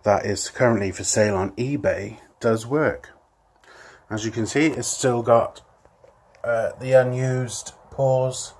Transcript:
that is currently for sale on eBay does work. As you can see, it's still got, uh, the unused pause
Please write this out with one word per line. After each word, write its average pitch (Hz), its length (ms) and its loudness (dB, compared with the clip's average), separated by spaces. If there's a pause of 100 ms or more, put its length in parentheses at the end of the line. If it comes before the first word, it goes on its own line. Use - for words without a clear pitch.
that 104 220 4
is 101 240 -4
currently 110 420 0
for 92 140 -10
sale 104 320 2
on 95 200 -2
eBay 110 600 -4 (240)
does 113 260 0
work. 143 440 -2 (1000)
As 107 160 -6
you 113 60 -4
can 110 160 -4
see, 151 220 2
it's 123 200 -4
still 120 320 0
got, 117 400 2 (840)
uh, 113 280 -2 (100)
the 131 140 0
unused 127 800 2 (180)
pause 131 680 0